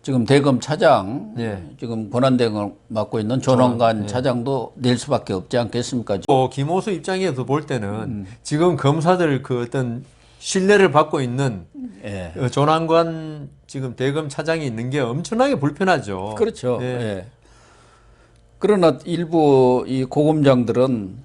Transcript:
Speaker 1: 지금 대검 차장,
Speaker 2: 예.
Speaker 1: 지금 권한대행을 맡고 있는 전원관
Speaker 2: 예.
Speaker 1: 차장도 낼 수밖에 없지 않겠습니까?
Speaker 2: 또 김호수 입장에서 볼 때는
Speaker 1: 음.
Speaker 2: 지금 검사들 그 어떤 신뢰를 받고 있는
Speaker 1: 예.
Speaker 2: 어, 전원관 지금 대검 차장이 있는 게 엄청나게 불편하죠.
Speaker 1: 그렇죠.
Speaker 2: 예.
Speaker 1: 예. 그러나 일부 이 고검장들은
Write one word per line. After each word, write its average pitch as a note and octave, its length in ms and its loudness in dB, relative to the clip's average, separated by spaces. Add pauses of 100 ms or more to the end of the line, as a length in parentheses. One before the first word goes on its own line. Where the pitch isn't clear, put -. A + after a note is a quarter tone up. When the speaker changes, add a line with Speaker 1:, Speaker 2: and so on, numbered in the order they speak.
Speaker 1:
지금 B2+ 220 0
대검 C#3 360 4
차장, D3+ 760 2
Speaker 2:
예. G#2+ 240 -6 (160)
Speaker 1:
지금 A2 320 -8
권한대행을 A#2 640 0 (160)
맡고 A2 320 -2
있는 A2+ 220 -2
전원관 A#2+ 640 2
Speaker 2:
예. - 20 -6
Speaker 1:
차장도 B2 720 -2
낼 C3 200 2
수밖에 A2+ 380 -2
없지 F#2+ 240 -2
않겠습니까? A#2 680 -2
Speaker 2:
또 C3 220 4
김호수 E3+ 420 -4
입장에서 E3+ 540 -4
볼 C#3+ 220 -2
때는 A2 220 -4
Speaker 1:
음. G#2 380 -8 (160)
Speaker 2:
지금 D#3+ 340 0
검사들 D3+ 680 2
그 B2 200 -4
어떤 B2 420 -4 (340)
신뢰를 F#3+ 520 4
받고 D3+ 300 2
있는 B2 460 -4 (380)
Speaker 1:
예. F#2 340 -10
Speaker 2:
어, C3 100 -2
전원관 D#3 1000 0 (160)
지금 C3 280 -8
대검 C#3+ 360 -2
차장이 D#3+ 360 -4
있는 A#2 220 -6
게 C#3+ 120 -2
엄청나게 F3 600 0
불편하죠. C3 760 -2
Speaker 1:
그렇죠. B2+ 420 -2
Speaker 2:
예. B2 60 -4
Speaker 1:
예. A2 400 -6 (1300)
그러나 F#3+ 460 2
일부 D3+ 840 4
이 C3 180 -2
고검장들은 B2+ 1120 2 (100)